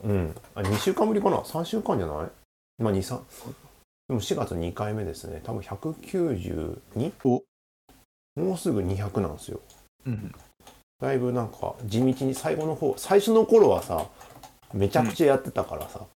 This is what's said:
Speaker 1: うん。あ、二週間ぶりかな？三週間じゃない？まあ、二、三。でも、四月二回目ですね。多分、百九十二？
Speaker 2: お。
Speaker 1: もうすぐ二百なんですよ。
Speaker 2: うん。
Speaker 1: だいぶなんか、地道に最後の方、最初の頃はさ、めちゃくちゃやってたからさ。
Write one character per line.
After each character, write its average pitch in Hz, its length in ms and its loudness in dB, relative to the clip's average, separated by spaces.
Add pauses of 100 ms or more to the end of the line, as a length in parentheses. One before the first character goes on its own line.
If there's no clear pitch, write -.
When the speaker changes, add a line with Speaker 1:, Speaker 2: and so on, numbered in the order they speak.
Speaker 1:
う 104 80 0
ん。 85 220 0 (200)
あ、 110 60 -8
二 101 160 0
週 190 160 0
間 220 160 2
ぶ 220 60 2
り 202 80 2
か 196 80 4
な？ 131 160 2
三 165 180 -4
週 214 160 -4
間 185 160 0
じ 95 80 0
ゃ - 20 -2
な 76 200 -4
い？ - 40 -12 (460)
ま 113 140 0
あ、 - 20 2
二、 95 100 2
三。 - 220 -8 (840)
で 135 100 -2
も、 104 40 0
四 170 140 -4
月 110 200 -2
二 85 200 -4
回 107 180 -4
目 107 120 -4
で 80 100 -6
す - 160 -14
ね。 82 140 -10
多 117 100 -6
分、 104 80 -6
百 156 400 -8
九 170 340 -2
十 82 420 -6 (160)
二？ 143 160 -2 (140)
Speaker 2:
お。 127 180 4 (960)
Speaker 1:
も 180 160 0
う 170 60 -4
す 175 120 -2
ぐ 104 120 2
二 95 160 -2
百 101 240 -2
な 90 60 0
ん 73 80 -8
で - 20 -20
す - 120 -16
よ。 - 120 -10 (420)
Speaker 2:
う 131 60 -4
ん。 104 240 -8 (680)
Speaker 1:
だ 135 120 -2
い 131 60 2
ぶ 123 140 0
な 120 100 0
ん 107 60 -4
か、 - 260 -6 (100)
地 110 160 0
道 131 240 4
に 131 100 0
最 156 200 -2
後 156 120 -2
の 156 100 -2
方、 - 200 0
最 - 220 4
初 208 140 4
の 220 120 8
頃 214 240 8
は 92 140 4
さ、 82 240 -2 (680)
め 98 160 2
ち 127 80 0
ゃ 151 60 6
く 113 100 0
ち 170 120 2
ゃ - 20 6
や 135 100 6
っ - 60 -6
て 123 80 -10
た 95 140 -2
か - 100 -8
ら - 140 -8
さ。 - 180 -14 (120)